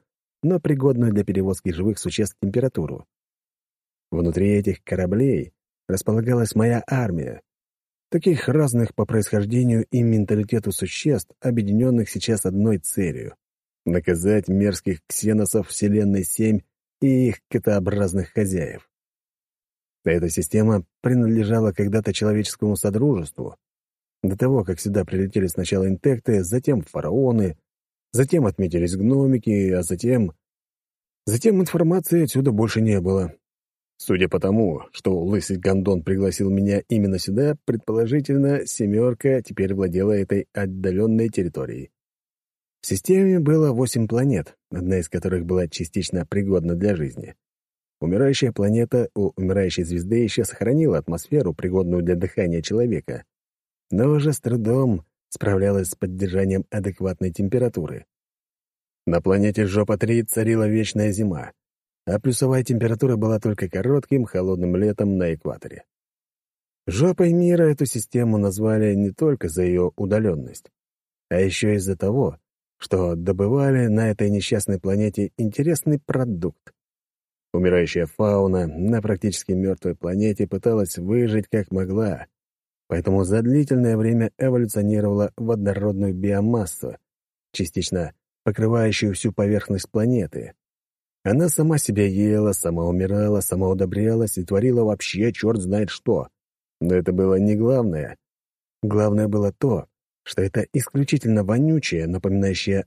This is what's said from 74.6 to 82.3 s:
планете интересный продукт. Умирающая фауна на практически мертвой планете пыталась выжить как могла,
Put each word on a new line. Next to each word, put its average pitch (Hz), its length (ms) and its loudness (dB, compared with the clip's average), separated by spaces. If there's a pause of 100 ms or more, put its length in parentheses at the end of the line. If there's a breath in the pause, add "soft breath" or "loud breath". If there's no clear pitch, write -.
планете 101 560 -2
интересный 143 640 0
продукт. 98 720 -6 (800)
Умирающая 87 520 2
фауна 98 600 0
на 92 340 -2
практически 104 520 -4
мертвой 92 420 -2
планете 98 540 -2
пыталась 101 500 0
выжить 107 500 0
как 107 220 -2
могла, 95 560 -2 (640)